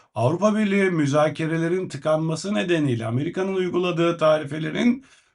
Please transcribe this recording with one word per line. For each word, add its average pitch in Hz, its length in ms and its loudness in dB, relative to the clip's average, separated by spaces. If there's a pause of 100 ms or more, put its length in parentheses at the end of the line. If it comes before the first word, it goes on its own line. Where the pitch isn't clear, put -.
(140)
Avrupa 175 420 2
Birliği 196 340 2
müzakerelerin 160 1000 0
tıkanması 160 680 -2
nedeniyle 156 520 0
Amerika'nın 170 480 -2
uyguladığı 175 640 0
tarifelerin 156 840 0 (300)